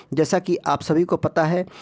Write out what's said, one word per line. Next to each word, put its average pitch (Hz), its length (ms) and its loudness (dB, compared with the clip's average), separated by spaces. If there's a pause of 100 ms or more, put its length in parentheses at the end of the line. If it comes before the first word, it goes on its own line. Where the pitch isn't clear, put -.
(140)
जैसा 156 260 2
कि 180 180 -2 (100)
आप 147 140 0
सभी 160 220 2
को 170 140 0
पता - 260 0
है, 175 220 0 (160)